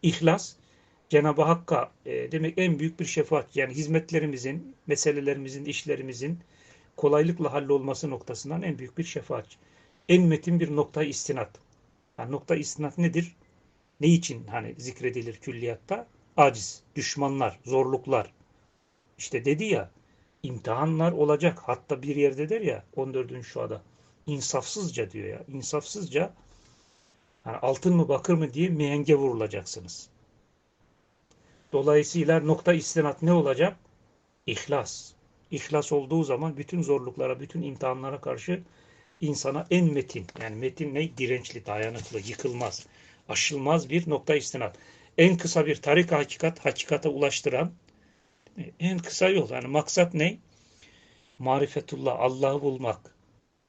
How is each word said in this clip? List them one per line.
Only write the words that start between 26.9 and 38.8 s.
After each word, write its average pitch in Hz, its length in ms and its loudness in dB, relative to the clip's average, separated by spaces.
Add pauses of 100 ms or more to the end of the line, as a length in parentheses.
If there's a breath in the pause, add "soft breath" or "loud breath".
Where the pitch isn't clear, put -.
yani 113 120 -8
"Altın 135 380 2
mı, 160 120 6
bakır 143 260 2
mı?" 156 200 0
diye 175 160 0
mihenge 147 460 4
vurulacaksınız. 107 920 -4 (1600 soft breath)
Dolayısıyla 151 640 4
nokta 160 340 2
istinat 151 480 0
ne 165 120 6
olacak? 151 440 2 (720)
İhlas. - 640 -6 (400)
İhlas 147 400 -2
olduğu 147 320 0
zaman 139 340 -2
bütün 165 240 -4
zorluklara, 131 580 -2
bütün 139 220 -8
imtihanlara 135 600 -6
karşı 156 420 -6 (580 soft breath)